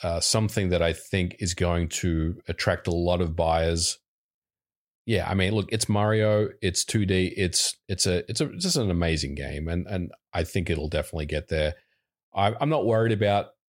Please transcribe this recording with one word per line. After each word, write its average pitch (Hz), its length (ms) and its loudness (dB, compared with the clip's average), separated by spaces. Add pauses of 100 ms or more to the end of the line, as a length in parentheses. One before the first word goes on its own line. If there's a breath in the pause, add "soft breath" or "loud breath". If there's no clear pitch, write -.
uh, 85 160 -2
something 104 500 0
that 87 120 2
I 82 100 2
think 90 480 -2
is 90 140 -4
going 87 340 0
to 82 600 -2
attract 85 380 -2
a 87 60 0
lot 87 280 2
of 82 120 -2
buyers. 82 640 0 (1080)
Yeah, 95 220 0
I 92 80 0
mean, 95 180 2
look, 104 180 0
it's 110 160 -2
Mario, 107 600 2 (120)
it's 90 220 0
two 107 220 0
D, 92 300 2
it's, - 420 -2 (100)
it's - 180 -2
a, 90 240 0
it's 110 120 -2
a, 147 60 0 (100)
just 180 180 -2
an 110 160 0
amazing 80 440 0
game, 71 340 -6
and, 87 180 -4
and 95 240 -4 (220)
I 87 100 0
think 85 260 -4
it'll 78 200 0
definitely 78 380 -4
get 76 200 -4
there. 76 280 0 (600 soft breath)
I, 101 240 2
I'm 143 100 2
not 143 160 2
worried 113 280 4
about 101 380 2 (180)